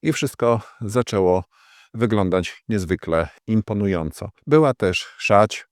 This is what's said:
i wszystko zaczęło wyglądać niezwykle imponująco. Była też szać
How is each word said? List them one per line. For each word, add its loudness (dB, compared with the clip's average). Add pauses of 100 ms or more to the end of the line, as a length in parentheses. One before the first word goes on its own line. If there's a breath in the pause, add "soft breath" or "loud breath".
i -2
wszystko 0 (200 loud breath)
zaczęło 0 (500 soft breath)
wyglądać 0
niezwykle -2 (180)
imponująco. -2 (160)
Była 4
też -2
szać 2